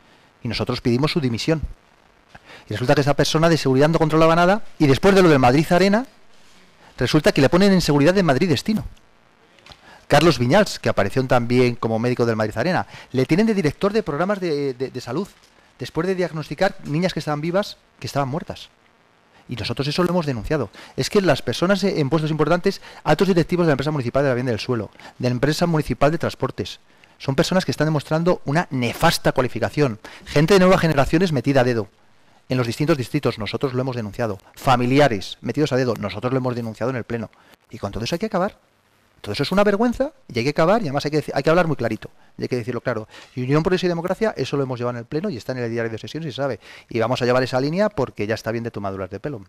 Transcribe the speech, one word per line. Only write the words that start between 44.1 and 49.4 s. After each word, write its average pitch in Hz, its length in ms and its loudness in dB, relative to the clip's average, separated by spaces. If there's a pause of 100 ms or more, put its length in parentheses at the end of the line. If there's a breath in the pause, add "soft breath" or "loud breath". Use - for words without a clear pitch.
eso - 220 -4
lo 139 60 -2
hemos 127 160 -6
llevado 120 180 -4
en 120 40 -10
el 113 40 -14
pleno 160 240 -6
y 165 80 -8
está 110 160 -10
en 131 60 -6
el 117 120 -4
diario 117 220 -4
de 110 60 -10
sesiones 156 280 -12
y 135 60 -8
se - 40 -12
sabe. 135 220 -4 (300 loud breath)
Y 113 100 -4
vamos 117 220 0
a 127 60 0
llevar 123 160 4
esa 127 180 -2
línea 170 300 -2
porque 113 360 -4
ya 110 80 -2
está 110 160 -6
bien 117 140 -6
de 117 60 -6
tomaduras 98 400 -8
de 98 100 -10
pelo. 135 280 -10